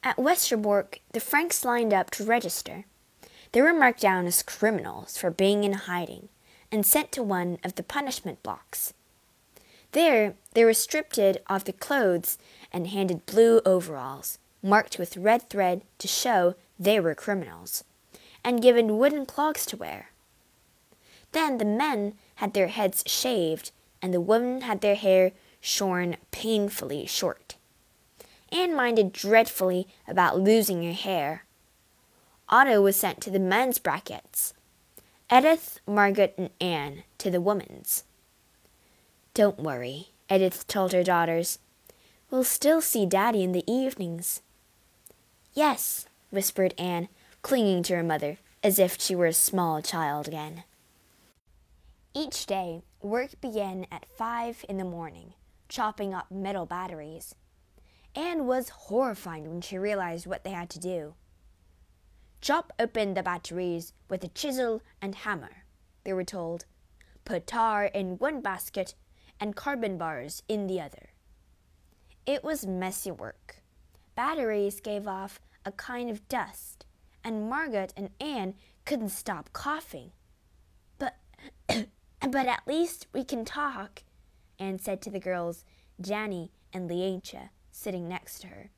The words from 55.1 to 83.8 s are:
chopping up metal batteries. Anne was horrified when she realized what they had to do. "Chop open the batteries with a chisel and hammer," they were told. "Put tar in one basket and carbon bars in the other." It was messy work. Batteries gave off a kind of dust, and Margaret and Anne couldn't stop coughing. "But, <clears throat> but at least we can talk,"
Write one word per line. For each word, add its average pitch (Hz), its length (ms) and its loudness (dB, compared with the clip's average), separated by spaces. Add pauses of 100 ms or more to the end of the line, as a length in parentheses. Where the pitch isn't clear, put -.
chopping 214 420 -4
up - 180 -8
metal 190 360 -6
batteries. 160 680 -12 (800)
Anne 320 320 -4
was 254 220 0
horrified 190 800 -6
when 170 160 -8
she 190 160 -10
realized 185 480 -4
what 180 180 -8
they 190 60 -8
had 175 180 -10
to 170 100 -16
do. 170 360 -8 (1300)
"Chop 311 360 -2
open 214 360 -2
the 185 80 -4
batteries 175 720 -6 (160)
with 185 140 -6
a 175 40 -12
chisel 254 540 -4 (180)
and 196 140 -6
hammer," 175 500 -10 (400)
they 190 80 -6
were 185 120 -4
told. 170 420 -10 (580)
"Put 180 220 -6
tar 220 400 0
in 185 320 -4
one 277 240 -4
basket 190 520 -8 (460)
and 208 160 -6
carbon 226 400 -4
bars 156 520 -8
in 208 180 -2
the 185 140 -4
other." - 300 -16 (1160)
It 277 180 -2
was 294 220 -6
messy 185 440 -6
work. - 520 -16 (520)
Batteries 226 640 -4
gave 208 280 -8
off 190 320 -12 (240)
a 202 80 -10
kind 240 380 -10
of 214 180 -12
dust, - 560 -10 (400)
and 220 240 -6
Margaret 240 480 -6
and 196 140 -10 (100)
Anne 220 340 -6 (300)
couldn't 233 240 -4
stop - 440 -10
coughing. 285 600 -10 (840)
"But, - 180 -6 (520)
<clears throat> - 0 -
but - 760 -4
at - 200 -4
least 330 460 -4
we 262 120 -6
can 269 200 -6
talk," 254 580 -8 (560)